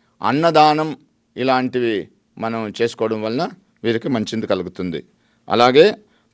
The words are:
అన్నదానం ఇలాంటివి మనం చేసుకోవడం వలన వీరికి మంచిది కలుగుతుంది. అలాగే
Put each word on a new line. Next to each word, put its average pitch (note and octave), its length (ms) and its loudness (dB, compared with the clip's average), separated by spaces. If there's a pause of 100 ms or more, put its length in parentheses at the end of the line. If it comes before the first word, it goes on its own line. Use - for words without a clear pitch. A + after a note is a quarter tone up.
(220)
అన్నదానం D3+ 720 2 (400)
ఇలాంటివి B2 720 -2 (300)
మనం A2+ 340 -6 (100)
చేసుకోవడం A2 400 -2
వలన A#2+ 260 -4 (360)
వీరికి A2+ 240 -2
మంచిది A2+ 380 -4
కలుగుతుంది. F2+ 580 -4 (440)
అలాగే C3 480 4 (380)